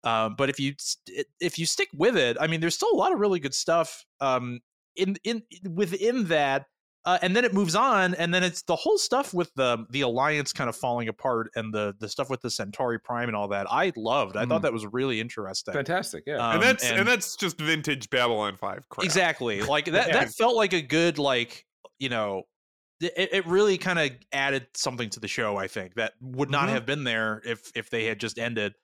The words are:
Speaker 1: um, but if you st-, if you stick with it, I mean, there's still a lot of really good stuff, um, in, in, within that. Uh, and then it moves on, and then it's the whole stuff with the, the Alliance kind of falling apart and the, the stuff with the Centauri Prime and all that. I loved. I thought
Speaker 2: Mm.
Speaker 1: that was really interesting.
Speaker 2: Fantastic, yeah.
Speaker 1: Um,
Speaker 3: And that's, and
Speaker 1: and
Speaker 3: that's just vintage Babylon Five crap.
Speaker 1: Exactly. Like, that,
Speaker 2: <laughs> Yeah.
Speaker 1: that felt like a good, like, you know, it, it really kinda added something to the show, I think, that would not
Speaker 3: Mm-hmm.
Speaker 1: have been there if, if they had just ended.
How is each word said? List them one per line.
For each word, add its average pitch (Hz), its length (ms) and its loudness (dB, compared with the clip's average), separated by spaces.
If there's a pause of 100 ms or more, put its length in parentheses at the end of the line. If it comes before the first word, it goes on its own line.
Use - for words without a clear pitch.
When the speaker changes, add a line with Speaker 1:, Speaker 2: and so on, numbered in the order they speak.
Speaker 1:
um, 110 320 2
but 135 120 2
if 131 100 -4
you 139 200 -2
st-, - 460 -8 (160)
if 170 180 -2
you 165 60 -2
stick - 280 -2
with 202 220 2
it, 120 240 4
I 156 80 2
mean, 160 140 0
there's 170 140 0
still 440 180 0
a - 20 6
lot 220 160 4
of 226 80 0
really 196 200 2
good 139 160 -4
stuff, - 500 0 (160)
um, 123 380 0 (360)
in, 190 280 0
in, 220 180 -2 (280)
within 196 560 0
that. 143 420 2 (400)
Uh, 180 140 4
and 185 140 0
then 247 100 4
it 196 80 2
moves 190 220 2
on, 202 400 4
and 170 180 0
then 180 100 2
it's 180 200 -2
the 170 120 2
whole 330 220 2
stuff 277 340 0
with 175 240 -2
the, 120 360 2
the 139 100 -2
Alliance 139 500 2
kind 131 160 -4
of 113 80 -4
falling 120 320 -2
apart 113 480 -2
and 110 160 -4
the, 104 280 -2
the 107 100 -8
stuff 135 220 -4
with 127 100 -4
the 123 80 -4
Centauri 113 500 -4
Prime 120 280 -4
and 110 80 -2
all 104 140 -2
that. 98 200 -2
I 160 260 2
loved. 113 400 0
I 110 120 0
thought 160 140 2
Speaker 2:
Mm. - 20 -2
Speaker 1:
that 131 100 0
was 107 140 -6
really 120 320 -2
interesting. 110 560 -8
Speaker 2:
Fantastic, 165 500 -4
yeah. 143 120 -4
Speaker 1:
Um, 117 180 2
Speaker 3:
And 151 80 4
that's, 247 260 4
and 226 120 2
Speaker 1:
and 226 60 2
Speaker 3:
that's 240 280 0
just 175 240 -4
vintage 151 500 -2
Babylon 110 480 2
Five - 320 -8
crap. - 160 -4
Speaker 1:
Exactly. 147 560 0
Like, 147 240 0
that, 190 220 2
Speaker 2:
<laughs> - 0 -
Yeah. 165 60 2
Speaker 1:
that - 160 2
felt 233 260 2
like 202 180 2
a 175 80 0
good, 151 380 2
like, 127 480 0 (320)
you 135 100 -4
know, 104 340 -2 (560)
it, 175 320 -2
it 190 140 0
really 190 320 4
kinda 170 320 2 (240)
added 139 400 0
something 123 380 -4
to - 80 -10
the 107 80 -8
show, 104 300 -2
I 95 100 -4
think, 92 280 -8
that 113 260 -2
would 131 280 -4
not 139 160 2
Speaker 3:
Mm-hmm. 139 80 0
Speaker 1:
have 123 140 -2
been 143 160 -4
there 110 420 0
if, 117 300 -8
if 113 160 -6
they 113 140 -2
had 110 140 -2
just 117 200 -6
ended. 113 340 -4 (100)